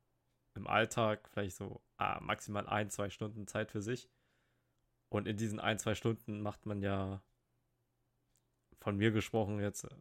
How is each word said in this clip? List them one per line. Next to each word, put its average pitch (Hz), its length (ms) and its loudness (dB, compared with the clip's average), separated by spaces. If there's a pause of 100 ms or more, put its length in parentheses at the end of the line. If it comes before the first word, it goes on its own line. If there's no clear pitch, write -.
(560)
im 98 120 -8
Alltag 110 640 4
vielleicht 101 280 -4
so, 101 240 -8 (160)
ah, 98 240 0
maximal 101 460 -2
ein, 104 220 2
zwei 101 200 -2
Stunden 107 380 -8
Zeit 107 240 -2
für 110 100 -2
sich. 117 280 -4 (1000)
Und 104 180 0
in 110 80 0
diesen 107 240 -2
ein, 104 180 2
zwei 107 160 0
Stunden 107 480 0
macht 104 240 -6
man 104 160 -2
ja, 98 400 0 (1600)
von 104 160 0
mir 107 160 6
gesprochen, 107 480 2
jetzt, 101 240 -2
äh, - 60 -10 (120)